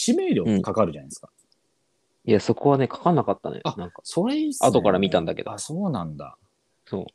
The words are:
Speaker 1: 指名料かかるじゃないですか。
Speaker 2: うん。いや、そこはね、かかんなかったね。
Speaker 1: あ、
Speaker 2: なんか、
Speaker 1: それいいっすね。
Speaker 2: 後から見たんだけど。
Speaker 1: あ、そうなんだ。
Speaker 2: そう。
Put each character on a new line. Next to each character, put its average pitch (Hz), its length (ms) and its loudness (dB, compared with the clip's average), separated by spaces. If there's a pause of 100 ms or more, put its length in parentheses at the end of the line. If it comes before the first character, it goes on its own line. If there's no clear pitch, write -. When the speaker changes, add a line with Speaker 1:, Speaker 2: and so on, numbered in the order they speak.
Speaker 1:
指 262 100 2
名 370 160 0
料 101 280 2
か 98 120 -4
か 107 120 2
る 82 60 -2
じ 71 60 -12
ゃ - 40 -14
な - 40 -18
い - 40 -18
で - 60 -16
す - 60 -20
か。 - 80 -20 (960)
Speaker 2:
う - 20 -10
ん。 117 40 4
い - 20 6
や、 101 60 6
そ - 160 2
こ 143 160 4
は 135 60 6
ね、 131 100 2
か - 120 -14
か 175 120 4
ん 165 40 4
な 127 80 4
か 101 100 0
っ - 80 -10
た - 100 -8
ね。 - 120 -10
Speaker 1:
あ、 - 140 -6
Speaker 2:
な 180 80 -8
ん - 60 -14
か、 - 120 -20
Speaker 1:
そ 180 220 -2
れ 277 120 0
い 311 100 -2
い - 20 -4
っ 269 40 -4
す - 100 -2
ね。 - 60 6
Speaker 2:
後 240 120 4
か 101 100 4
ら 92 80 4
見 98 100 2
た 87 120 2
ん 82 40 -4
だ 82 100 -4
け - 80 -8
ど。 110 80 -10
Speaker 1:
あ、 104 80 -10
そ 185 280 -6
う 165 40 -2
な 95 120 -4
ん 78 140 -10
だ。 69 200 -16 (480)
Speaker 2:
そ 95 160 -8
う。 - 140 -10